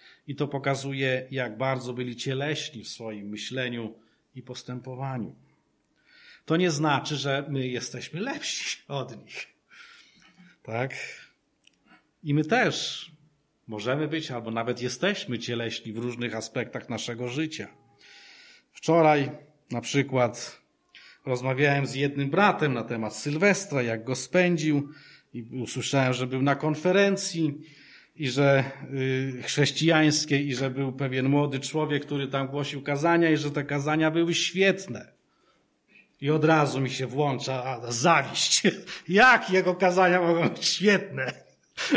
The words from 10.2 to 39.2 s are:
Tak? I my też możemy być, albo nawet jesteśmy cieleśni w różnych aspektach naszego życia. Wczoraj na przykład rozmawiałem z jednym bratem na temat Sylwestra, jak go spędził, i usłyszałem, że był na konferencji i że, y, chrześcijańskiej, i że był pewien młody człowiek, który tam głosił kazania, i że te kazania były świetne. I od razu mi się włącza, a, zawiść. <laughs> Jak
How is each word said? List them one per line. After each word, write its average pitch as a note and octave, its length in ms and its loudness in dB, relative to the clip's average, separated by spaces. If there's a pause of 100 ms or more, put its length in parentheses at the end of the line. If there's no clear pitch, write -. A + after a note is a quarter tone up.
Tak? A#2+ 300 -4 (1300)
I D3 100 -2
my D3+ 120 2
też G#3+ 600 -2 (640)
możemy B2 400 -4
być, D#3 240 -6
albo A2+ 200 -8
nawet A#2 300 -4
jesteśmy B2+ 580 -2
cieleśni A#2 540 -6
w A2 40 -6
różnych A#2+ 380 -6
aspektach A2+ 540 -6
naszego A#2+ 400 -6
życia. D3 380 -6 (1040)
Wczoraj D3+ 600 4 (400)
na A#2+ 100 -4
przykład B2+ 800 0 (640)
rozmawiałem C3+ 600 0
z - 80 -8
jednym C#3 340 -2
bratem F3 440 2
na A#2 100 -4
temat A2+ 320 -6
Sylwestra, D#3 640 0
jak A2+ 220 -2
go B2+ 120 -2
spędził, D#3 760 2 (460)
i A#2+ 80 -8 (180)
usłyszałem, B2+ 520 0
że B2+ 140 -2
był C3 140 -2
na C#3 140 4
konferencji E3 1080 0 (540)
i C#3 140 -4
że, C3+ 340 4 (300)
y, C3 500 -4
chrześcijańskiej, D3 1040 2
i C3+ 80 -2
że C3+ 140 -2
był C3 220 -2
pewien C3 380 0
młody C#3 300 2
człowiek, D3 460 -2
który C#3 220 -4
tam C3+ 200 -2
głosił C#3+ 340 -6
kazania, D#3+ 500 2
i D3+ 60 4
że C#3+ 140 -2
te C#3+ 120 -4
kazania D3+ 480 0
były E3+ 220 0
świetne. F#3 800 0 (1080)
I C#3 80 -2
od D3+ 160 4
razu D3 360 4
mi B2+ 80 0
się C3 180 -4
włącza, C3 560 -2
a, A#2+ 280 -6
zawiść. C#3 720 4 (220)
<laughs> - 220 -14
Jak A3 420 8